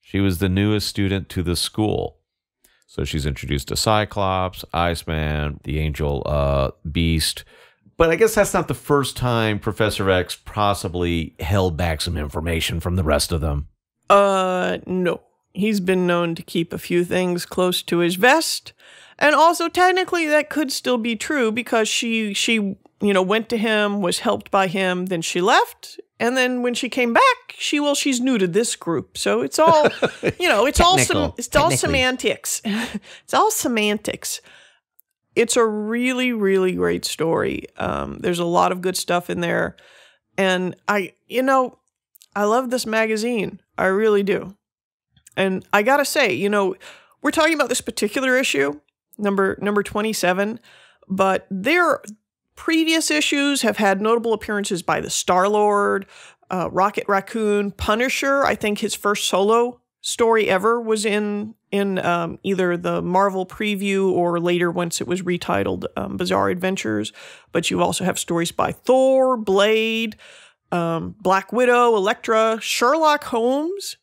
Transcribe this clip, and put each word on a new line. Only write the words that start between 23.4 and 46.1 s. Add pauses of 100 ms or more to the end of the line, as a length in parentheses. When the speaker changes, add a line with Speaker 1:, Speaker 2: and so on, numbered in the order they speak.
Speaker 2:
to
him,
was
helped
by
him,
then
she
left. (200)
And
then
when
she
came
back, (340)
she,
well,
she's
new
to
this
group.
So
it's
all, (240)
Speaker 1:
<laughs>
Speaker 2:
you
know,
it's
all
Speaker 1:
Technical.
Speaker 2:
sem-,
it's
all
Speaker 1:
Technically.
Speaker 2:
semantics.
<laughs> (220)
It's
all
semantics. (920)
It's
a
really,
really
great
story. (120)
Um,
there's
a
lot
of
good
stuff
in
there. (640)
And (120)
I, (140)
you
know, (560)
I
love
this
magazine. (180)
I
really
do. (800)
And
I
gotta
say,